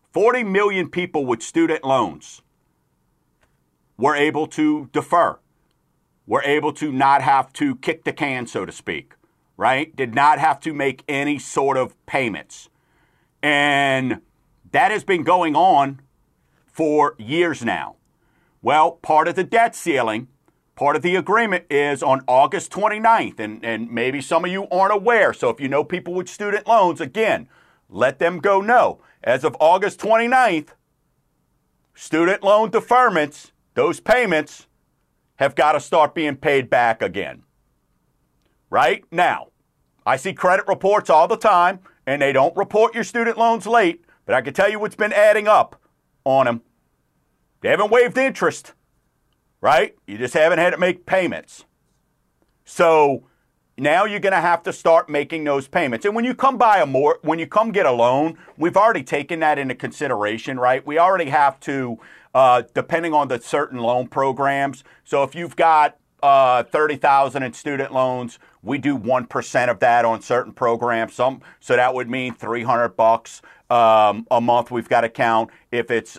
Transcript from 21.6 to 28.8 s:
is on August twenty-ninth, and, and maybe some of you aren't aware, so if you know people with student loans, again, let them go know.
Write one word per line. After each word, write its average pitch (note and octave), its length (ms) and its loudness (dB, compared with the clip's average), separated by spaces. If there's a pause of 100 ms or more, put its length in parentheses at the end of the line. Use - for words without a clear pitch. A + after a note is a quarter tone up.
is C#3+ 320 0
on C3+ 240 0
August C#3 460 0
twenty-ninth, G#3+ 680 0
and, G#2+ 220 -10
and A#2 280 -6
maybe C3 300 -4
some E3+ 240 -2
of F3+ 60 -6
you G3 180 -8
aren't F#3+ 240 0
aware, G3+ 400 2
so B2+ 160 -2
if A2+ 100 -6
you C#3 80 -8
know C#3 160 -2
people F3+ 300 -8
with F#3 160 -8
student G#3 380 -6
loans, G3 340 2
again, E3 480 -4 (400)
let B2 300 -2
them E3+ 200 -2
go G3 220 2
know. G3+ 400 2 (200)